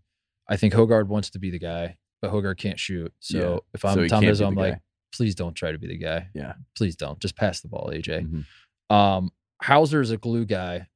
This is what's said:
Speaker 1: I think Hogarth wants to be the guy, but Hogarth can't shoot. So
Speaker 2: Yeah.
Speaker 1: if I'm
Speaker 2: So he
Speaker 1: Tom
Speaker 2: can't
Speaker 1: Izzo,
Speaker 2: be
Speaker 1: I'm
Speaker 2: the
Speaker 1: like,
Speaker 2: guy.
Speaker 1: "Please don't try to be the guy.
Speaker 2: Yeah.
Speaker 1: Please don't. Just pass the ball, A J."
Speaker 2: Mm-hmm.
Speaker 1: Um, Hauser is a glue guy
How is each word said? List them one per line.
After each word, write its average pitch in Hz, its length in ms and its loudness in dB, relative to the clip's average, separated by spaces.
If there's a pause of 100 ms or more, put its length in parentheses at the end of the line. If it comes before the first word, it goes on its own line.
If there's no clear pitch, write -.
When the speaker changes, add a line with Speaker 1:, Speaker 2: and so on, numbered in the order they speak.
(480)
Speaker 1:
I 107 80 0
think 98 180 4
Hogarth 110 360 6
wants 104 220 -2
to 92 80 -12
be 95 120 -6
the 87 80 -8
guy, 85 380 -8 (240)
but 98 100 -4
Hogarth 98 280 -2
can't 95 200 -4
shoot. 85 400 -6
So - 180 -6
Speaker 2:
Yeah. 90 220 -2 (140)
Speaker 1:
if - 100 -10
I'm 98 120 2
Speaker 2:
So 90 80 4
he 85 40 2
Speaker 1:
Tom 107 160 6
Speaker 2:
can't 107 100 6
Speaker 1:
Izzo, 104 60 2
Speaker 2:
be 104 60 4
Speaker 1:
I'm 98 100 0
Speaker 2:
the 98 60 0
Speaker 1:
like, 95 140 0
Speaker 2:
guy. 90 60 -16 (300)
Speaker 1:
"Please 110 240 0
don't 85 180 -6
try 82 180 -6
to 80 80 -8
be 85 80 -12
the 85 100 -10
guy. 85 380 -6
Speaker 2:
Yeah. 69 180 -12 (240)
Speaker 1:
Please 90 180 0
don't. 76 240 -10
Just 95 160 -8
pass 95 260 -2
the - 60 -18
ball, - 220 -8
A 78 100 -6
J." 80 220 -6
Speaker 2:
Mm-hmm. 80 720 -6
Speaker 1:
Um, 98 360 2 (300)
Hauser 151 400 4
is 113 100 0
a 113 60 -2
glue 117 280 -2
guy 92 500 -4